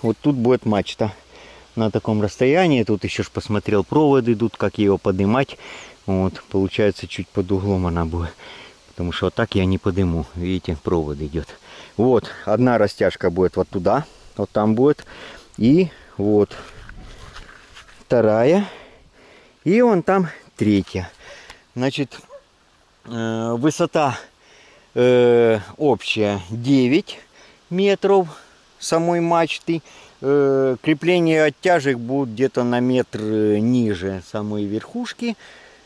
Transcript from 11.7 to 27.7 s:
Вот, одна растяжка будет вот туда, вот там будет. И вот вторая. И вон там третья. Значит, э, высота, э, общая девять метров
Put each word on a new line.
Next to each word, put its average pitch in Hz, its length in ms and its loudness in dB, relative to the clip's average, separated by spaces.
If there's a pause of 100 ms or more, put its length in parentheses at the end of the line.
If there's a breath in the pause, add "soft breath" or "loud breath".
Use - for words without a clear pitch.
Вот, 120 340 2 (140)
одна 117 340 2
растяжка 98 520 0
будет 87 260 0
вот 92 140 -2
туда, 101 340 0 (320 loud breath)
вот 101 140 -6
там 107 260 0
будет. 139 300 2 (520 loud breath)
И 160 300 4 (300 loud breath)
вот 104 360 2 (1500 loud breath)
вторая. 120 640 2 (1000 loud breath)
И 202 180 2
вон 214 220 2
там 190 240 0 (300 loud breath)
третья. 98 520 0 (680 loud breath)
Значит, 135 440 -4 (840)
э, 113 520 -4
высота, 147 600 -2 (800 loud breath)
э, 120 640 4 (180)
общая 104 720 -2
девять 127 720 0 (500 soft breath)
метров 190 580 2 (520 loud breath)